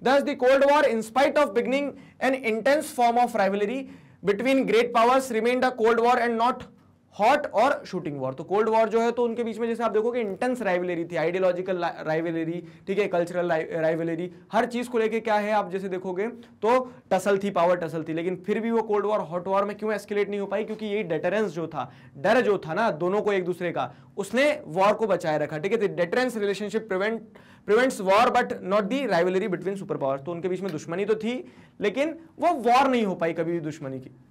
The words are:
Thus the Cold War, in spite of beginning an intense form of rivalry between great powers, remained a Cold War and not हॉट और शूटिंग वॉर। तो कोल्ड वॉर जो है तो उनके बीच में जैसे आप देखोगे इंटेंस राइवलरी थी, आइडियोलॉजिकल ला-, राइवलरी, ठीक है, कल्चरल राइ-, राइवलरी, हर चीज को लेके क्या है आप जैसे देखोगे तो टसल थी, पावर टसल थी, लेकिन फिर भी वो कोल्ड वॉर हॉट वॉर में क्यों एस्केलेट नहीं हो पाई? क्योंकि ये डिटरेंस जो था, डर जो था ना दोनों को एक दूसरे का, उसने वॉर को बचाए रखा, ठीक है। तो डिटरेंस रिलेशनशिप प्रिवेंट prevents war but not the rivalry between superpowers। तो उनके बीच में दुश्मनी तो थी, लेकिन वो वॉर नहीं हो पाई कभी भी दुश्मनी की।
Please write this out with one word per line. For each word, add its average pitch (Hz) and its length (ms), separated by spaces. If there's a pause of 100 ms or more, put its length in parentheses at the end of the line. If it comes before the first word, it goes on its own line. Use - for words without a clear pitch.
Thus 262 280
the 285 80
Cold 269 300
War, 294 200
in 226 160
spite 277 340
of 269 180
beginning 254 360 (320)
an 262 220
intense 226 480
form 240 320
of 233 160
rivalry 208 400 (440)
between 233 420
great 233 280
powers, 254 380
remained 247 320
a 247 120
Cold 226 300
War 247 120
and 233 220
not 240 280 (460)
हॉट 277 320
और 247 260 (140)
शूटिंग 151 340
वॉर। 131 140
तो 156 100
कोल्ड 214 240
वॉर 220 200
जो 226 120
है 233 120
तो 240 120
उनके 233 200
बीच 220 140
में 233 100
जैसे 226 160
आप 220 80
देखोगे 233 280
इंटेंस 233 420
राइवलरी 175 420
थी, 170 120
आइडियोलॉजिकल 180 600
ला-, 170 160 (140)
राइवलरी, 165 560 (240)
ठीक 196 120
है, 202 100
कल्चरल 175 400
राइ-, 160 240
राइवलरी, 165 580 (220)
हर 233 140
चीज 240 220
को 247 100
लेके 220 220
क्या 226 160
है 208 160
आप 202 180
जैसे 190 180
देखोगे 185 400
तो 247 640 (200)
टसल 196 260
थी, 202 120
पावर 180 260
टसल 160 280
थी, 160 80
लेकिन 170 340
फिर 214 140
भी 226 100
वो 226 120
कोल्ड 208 240
वॉर 208 160
हॉट 175 260
वॉर 196 160
में 202 120
क्यों 214 160
एस्केलेट 202 380
नहीं 202 100
हो 196 60
पाई? 202 180
क्योंकि 214 220
ये 208 180
डिटरेंस 180 480
जो 165 140
था, 143 240 (260)
डर 202 240
जो 202 180
था 160 160
ना 220 180
दोनों 180 300
को 208 100
एक 190 120
दूसरे 175 280
का, 139 200 (240)
उसने 247 340 (180)
वॉर 190 240
को 214 140
बचाए 170 320
रखा, 151 200
ठीक 196 140
है। 226 60
तो 180 180
डिटरेंस 233 400
रिलेशनशिप 208 520
प्रिवेंट 208 320 (500)
prevents 240 300
war 196 260
but 247 220
not 196 320
the 254 260
rivalry 185 400
between 175 260
superpowers। 143 520
तो 175 80
उनके 170 160
बीच 180 120
में 190 120
दुश्मनी 165 320
तो 208 100
थी, 247 380 (280)
लेकिन 254 380 (200)
वो 320 100
वॉर 262 400
नहीं 240 160
हो 185 100
पाई 165 180
कभी 165 200
भी 170 80
दुश्मनी 139 400
की। 131 100 (200)